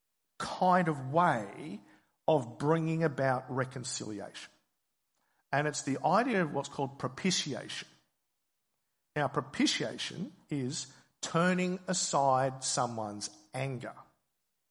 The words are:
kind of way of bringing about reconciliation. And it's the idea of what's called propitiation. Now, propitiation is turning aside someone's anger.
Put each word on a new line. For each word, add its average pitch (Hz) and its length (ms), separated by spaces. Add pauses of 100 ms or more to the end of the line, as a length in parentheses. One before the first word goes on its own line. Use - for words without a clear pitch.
(380)
kind 180 500
of 135 240
way 156 680 (480)
of 120 300
bringing 160 460
about 135 440
reconciliation. 123 1000 (1000)
And 147 160
it's 147 160
the 135 220
idea 202 380
of 147 100
what's 139 160
called 135 300
propitiation. - 880 (1300)
Now, 147 120
propitiation 156 1040 (180)
is 139 380 (340)
turning 180 560 (100)
aside 135 760
someone's 110 680 (240)
anger. 131 380 (800)